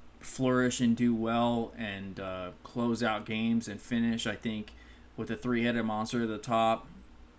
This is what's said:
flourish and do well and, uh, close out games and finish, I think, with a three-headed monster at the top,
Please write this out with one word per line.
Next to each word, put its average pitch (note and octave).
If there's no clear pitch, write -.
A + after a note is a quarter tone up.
flourish B2+
and A#2
do A#2+
well A#2
and, G2
uh, F#2
close A#2+
out A2
games A2+
and G2+
finish, A#2
I G#2+
think, A2
with A2+
a A2
three-headed A#2
monster A2
at A2+
the G#2+
top, A2+